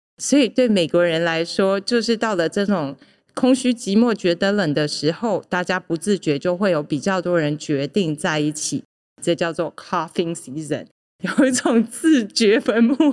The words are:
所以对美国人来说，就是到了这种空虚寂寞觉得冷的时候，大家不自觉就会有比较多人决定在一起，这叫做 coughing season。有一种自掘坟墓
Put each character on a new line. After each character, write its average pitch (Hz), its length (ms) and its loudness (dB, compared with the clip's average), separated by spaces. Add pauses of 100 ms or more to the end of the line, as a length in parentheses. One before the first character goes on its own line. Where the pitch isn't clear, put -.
(180)
所 - 180 0
以 269 120 4
对 254 180 0
美 190 220 2
国 175 160 2
人 165 180 0
来 165 220 0
说， 196 340 0
就 226 240 -2
是 226 140 0
到 220 180 -2
了 170 140 0
这 202 180 -2
种 156 300 -2 (360)
空 254 220 4
虚 247 180 0
寂 202 240 0
寞 233 160 4
觉 180 220 0
得 196 160 0
冷 190 240 0
的 151 120 0
时 147 260 -2
候， 202 360 -2
大 185 140 -2
家 185 160 -2
不 170 180 -6
自 190 220 0
觉 151 180 0
就 180 200 -2
会 190 160 0
有 151 100 0
比 151 160 -4
较 190 240 -2
多 175 160 0
人 151 180 0
决 143 300 -4
定 160 280 0
在 156 260 -2
一 151 100 0
起， - 320 -6 (400)
这 170 120 0
叫 165 180 -4
做 156 240 -6
coughing 170 580 -6
season。 139 520 -10 (520)
有 269 80 6
一 262 60 2
种 247 320 2
自 262 420 0
掘 220 320 2
坟 226 240 0
墓 269 300 2